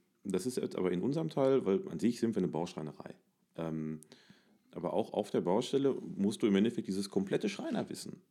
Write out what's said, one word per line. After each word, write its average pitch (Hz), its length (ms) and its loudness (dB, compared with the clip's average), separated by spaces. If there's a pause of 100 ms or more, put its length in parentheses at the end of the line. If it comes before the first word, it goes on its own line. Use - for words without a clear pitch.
(240)
das 92 220 0
ist 123 100 -2
jetzt - 200 -4
aber 92 160 2
in 90 100 0
unserem 156 260 0
Teil, 135 380 4
weil 95 240 2
an 85 100 -8
sich 117 180 2
sind 113 160 2
wir 107 40 -2
eine 92 100 4
Bauschreinerei. 78 680 -6 (420)
Ähm, 78 440 -4 (720)
aber 82 220 -4
auch 107 180 0
auf - 180 -2
der 104 120 0
Baustelle 123 520 2 (220)
musst 98 260 0
du 117 40 6
im 98 100 6
Endeffekt 113 320 2
dieses 98 220 -2
komplette 98 400 0
Schreinerwissen. - 720 -6 (100)